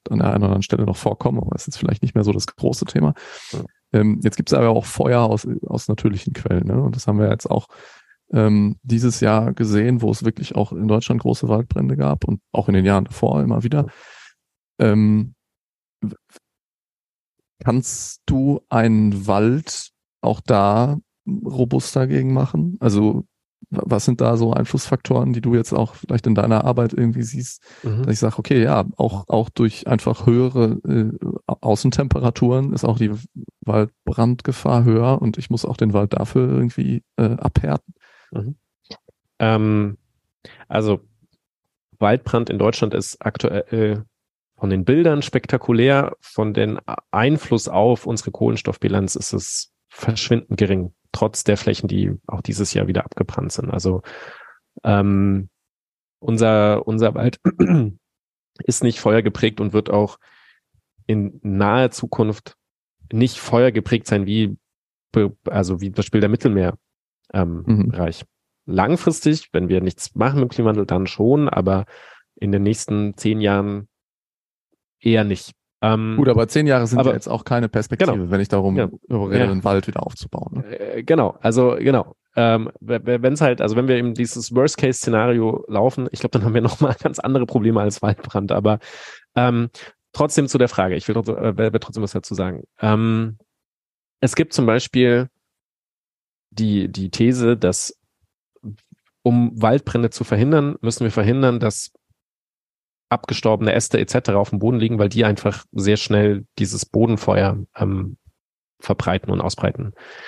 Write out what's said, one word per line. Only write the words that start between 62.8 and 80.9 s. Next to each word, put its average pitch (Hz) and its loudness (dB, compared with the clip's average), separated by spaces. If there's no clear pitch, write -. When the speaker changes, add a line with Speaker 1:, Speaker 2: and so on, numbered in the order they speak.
Speaker 2:
nicht 113 0
feuergeprägt 117 2
sein, 101 0
wie 104 -2
be-, 104 0
also 92 -2
wie 95 -6
das 104 -2
Spiel 110 0
der 104 4
Mittelmeer, 101 2
ähm, 85 -2
Speaker 1:
Mhm. 107 2
Speaker 2:
Bereich. 85 -4
Langfristig, 156 0
wenn 90 -2
wir 92 2
nichts - -6
machen 135 0
mit 123 0
dem - -
Klimawandel, 107 0
dann 92 -2
schon, 135 2
aber 95 0
in 101 -4
den 101 0
nächsten 104 -2
zehn 110 -2
Jahren 101 -2
eher 113 2
nicht. 98 -6
Ähm, 110 0
Speaker 1:
Gut, 139 4
aber 117 4
zehn 151 0
Jahre 123 4
sind 120 0
Speaker 2:
aber 131 4
Speaker 1:
ja 120 2
jetzt - -8
auch 113 -6
keine 120 -2
Perspektive, 117 -2
Speaker 2:
Genau. 90 -4
Speaker 1:
wenn 98 2
ich 98 -2
darum 98 0
Speaker 2:
Ja. 98 0
Speaker 1:
rede, 101 -2
Speaker 2:
Ja. 98 0
Speaker 1:
einen 95 -2
Wald 98 0
wieder - -6
aufzubauen, - -12
ne? 107 -10
Speaker 2:
Äh, 113 -8